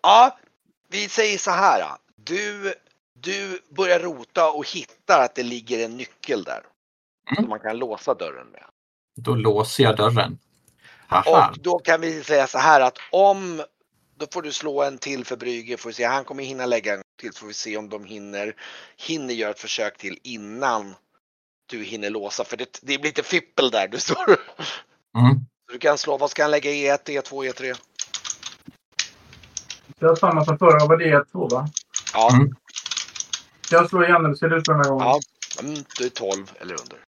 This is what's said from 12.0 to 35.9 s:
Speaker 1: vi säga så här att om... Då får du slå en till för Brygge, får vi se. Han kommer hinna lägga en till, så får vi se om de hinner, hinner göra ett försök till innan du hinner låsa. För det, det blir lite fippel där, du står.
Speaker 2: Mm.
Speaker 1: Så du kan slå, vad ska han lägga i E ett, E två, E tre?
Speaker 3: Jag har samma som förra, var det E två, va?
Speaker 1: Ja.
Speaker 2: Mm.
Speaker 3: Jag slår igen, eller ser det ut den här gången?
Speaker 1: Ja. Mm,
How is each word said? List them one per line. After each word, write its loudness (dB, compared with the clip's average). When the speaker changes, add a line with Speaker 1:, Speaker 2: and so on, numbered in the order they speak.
Speaker 1:
vi -6
säga 2
så -4
här 8
att 2
om... 2
Då -10
får -6
du -10
slå -4
en -4
till -8
för -8
Brygge, -8
får -12
vi -14
se. -6
Han -2
kommer -12
hinna -8
lägga -2
en -8
till, -14
så -20
får -18
vi -16
se -10
om -12
de -14
hinner, -10
hinner -6
göra -4
ett -12
försök -6
till -12
innan -6
du -12
hinner -8
låsa. -8
För -10
det, -12
det -4
blir -4
lite -4
fippel -2
där, 0
du -10
står. -2
Speaker 2:
Mm. 8
Speaker 1:
Så -20
du -14
kan 2
slå, -4
vad -2
ska -4
han 2
lägga 0
i -4
E 2
ett, -2
E -4
två, -10
E -6
tre? -8
Speaker 3:
Jag 4
har 6
samma 2
som 0
förra, 6
var 6
det -2
E 4
två, -4
va? -2
Speaker 1:
Ja. 4
Speaker 2:
Mm. 6
Speaker 3:
Jag 6
slår 4
igen, 6
eller 0
ser 0
det 2
ut -2
den 2
här 2
gången? 0
Speaker 1:
Ja. 4
Mm, -10